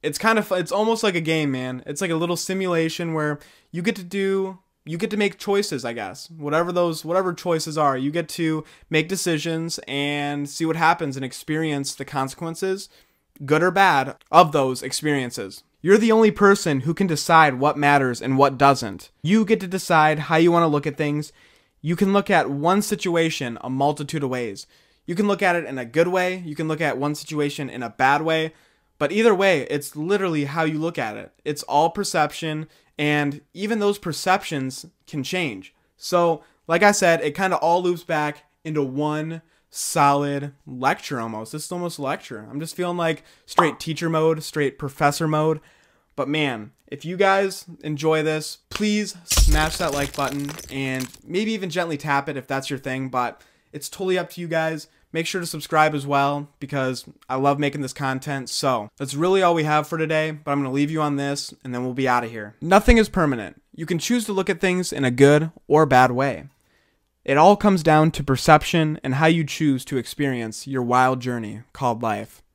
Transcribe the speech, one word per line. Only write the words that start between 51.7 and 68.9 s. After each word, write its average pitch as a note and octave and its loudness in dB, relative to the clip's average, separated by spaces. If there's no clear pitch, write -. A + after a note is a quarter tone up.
gently E3+ -4
tap C#3+ -2
it C#3 -8
if C3 -10
that's C3+ -6
your C3+ -6
thing, C3 -6
but B2+ -4
it's D3 -12
totally F#3 -2
up F3 -6
to F3 -14
you E3+ -8
guys. D#3+ -2
Make E3 -2
sure F#3 -4
to E3+ -8
subscribe D#3 2
as C#3 -4
well C#3+ 0
because C3 -4
I C3 -4
love C#3+ 2
making C#3+ -2
this C3 -6
content. C3 -6
So A#2 -2
that's C3+ -8
really F#3 2
all F3 4
we D#3+ 2
have D3+ 0
for E3 -6
today, D#3 0
but D3 -8
I'm C#3+ 0
gonna C3 -2
leave C#3+ 0
you D#3 -2
on D3 0
this C#3 -4
and B2+ -8
then B2 -4
we'll B2+ -4
be C3 0
outta A#2+ 2
here. G#2+ -14
Nothing G3+ 6
is A3 4
permanent. C3+ -2
You D#3+ -10
can E3+ -2
choose A#3 -2
to G#3+ -6
look F#3+ -2
at E3+ -2
things F3+ 0
in C#3 -2
a B2 2
good C#3+ 6
or D3+ 6
bad B2+ 6
way. B2+ -2
It C#3 2
all F3+ 8
comes G3 4
down D#3 6
to C#3+ -6
perception D#3 4